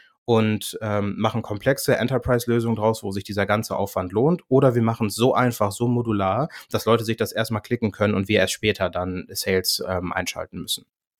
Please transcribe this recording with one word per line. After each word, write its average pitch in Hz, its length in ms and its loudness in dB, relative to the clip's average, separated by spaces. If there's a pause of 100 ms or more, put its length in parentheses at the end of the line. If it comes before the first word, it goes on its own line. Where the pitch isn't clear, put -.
(260)
und, 110 540 2
ähm, 104 380 -2
machen 110 240 0
komplexe 127 560 0
Enterprise-Lösungen 117 800 0
draus, 110 260 0
wo 104 80 -4
sich 98 140 -6
dieser 101 200 0
ganze 101 300 -2
Aufwand 92 380 -4
lohnt, 143 340 2
oder 131 260 6
wir 117 80 2
machen's 110 340 0
so 120 180 4
einfach, 113 400 2
so 120 160 -2
modular, 117 580 0 (240)
dass - 140 -2
Leute 113 180 4
sich 110 140 -2
das - 160 -2
erstmal 110 280 -2
klicken 117 300 -2
können 104 240 2
und 98 140 0
wir 104 100 4
erst 92 140 2
später 98 360 0
dann 90 420 -4
Sales, 92 540 0
ähm, 90 280 -4
einschalten 87 480 -6
müssen." - 240 -8 (340)